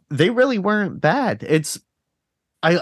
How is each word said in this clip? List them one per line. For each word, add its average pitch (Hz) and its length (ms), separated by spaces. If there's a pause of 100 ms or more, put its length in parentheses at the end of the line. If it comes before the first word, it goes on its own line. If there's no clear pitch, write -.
they 151 200
really 247 300
weren't 208 420
bad. 160 460
It's, 156 320 (840)
I, 165 200